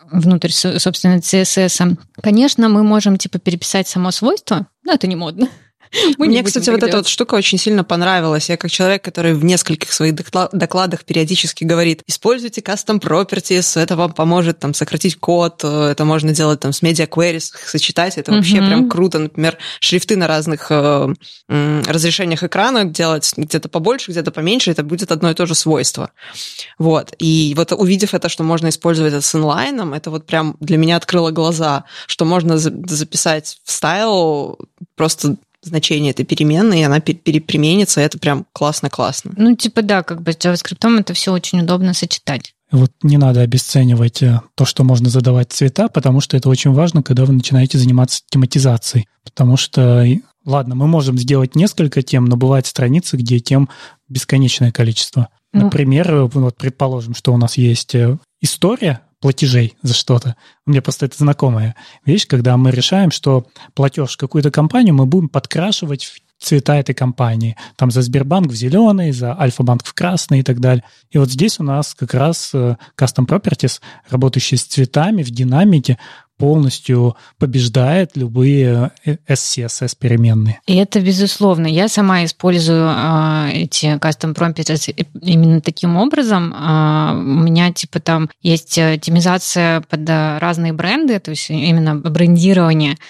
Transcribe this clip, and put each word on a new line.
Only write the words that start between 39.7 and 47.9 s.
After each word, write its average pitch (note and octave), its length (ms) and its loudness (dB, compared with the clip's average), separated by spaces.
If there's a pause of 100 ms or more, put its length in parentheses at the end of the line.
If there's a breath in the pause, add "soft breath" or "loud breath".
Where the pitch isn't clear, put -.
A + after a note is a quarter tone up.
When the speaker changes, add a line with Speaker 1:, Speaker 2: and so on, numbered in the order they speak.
Speaker 1:
да, G3+ 220 0
как E3+ 180 -10
бы E3 100 -2
с D#3+ 40 -6
JavaScript'ом F3+ 640 0
это G3 160 -4
все - 180 -2
очень F3 280 0
удобно F3+ 340 0
сочетать. - 580 -6 (180)
Speaker 3:
Вот C3 200 4 (100)
не D3 160 4
надо C3 240 4
обесценивать, B2 800 2
э, A#2+ 200 4 (120)
то, C3 120 0
что - 180 0
можно B2 260 4
задавать B2 420 2
цвета, D3 360 0
потому C3+ 340 0
что - 160 -2
это B2+ 120 0
очень C3 220 2
важно, D#3+ 300 2
когда C3 240 2
вы C#3 80 4
начинаете C3 460 2
заниматься B2+ 500 2